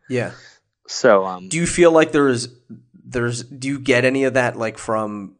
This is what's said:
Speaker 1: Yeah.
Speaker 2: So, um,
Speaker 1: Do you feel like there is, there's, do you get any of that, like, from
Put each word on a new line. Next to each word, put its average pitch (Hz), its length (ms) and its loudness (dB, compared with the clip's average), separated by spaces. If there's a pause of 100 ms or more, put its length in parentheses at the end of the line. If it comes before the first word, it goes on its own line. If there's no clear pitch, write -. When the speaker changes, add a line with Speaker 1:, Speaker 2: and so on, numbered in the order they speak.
(100)
Speaker 1:
Yeah. 117 220 -6 (540)
Speaker 2:
So, 101 380 4
um, 92 240 -10
Speaker 1:
Do 156 80 -6
you 170 100 -2
feel 170 260 4
like 160 200 4
there 143 160 4
is, 120 200 -2 (560)
there's, 120 380 -4
do 131 260 -12
you 139 120 -4
get 123 240 2
any 135 200 0
of 131 100 0
that, 127 220 0
like, 110 220 -6
from 104 600 -6